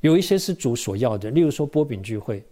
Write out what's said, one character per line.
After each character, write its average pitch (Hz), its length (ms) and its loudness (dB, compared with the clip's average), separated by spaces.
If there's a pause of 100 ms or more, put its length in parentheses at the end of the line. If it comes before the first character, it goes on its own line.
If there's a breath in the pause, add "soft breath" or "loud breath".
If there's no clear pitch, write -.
有 160 160 6
一 190 60 4
些 190 160 2
是 185 160 -2
主 123 200 -2
所 98 220 -6
要 110 220 0
的， 104 120 -8
例 156 120 4
如 156 80 4
说 147 160 -2
波 151 180 0
饼 113 180 -8
聚 107 140 -6
会 101 360 -8